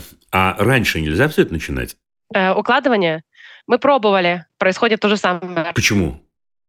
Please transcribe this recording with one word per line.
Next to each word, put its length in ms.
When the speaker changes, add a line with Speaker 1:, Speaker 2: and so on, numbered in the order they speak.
Speaker 1:
А 280
раньше 420
нельзя 280
всё 120
это 120
начинать? 440
Speaker 2:
Э, 200
укладывание? 680
Мы 140
пробовали. 680
Происходит 400
то 100
же 80
самое. 560
Speaker 1:
Почему? 480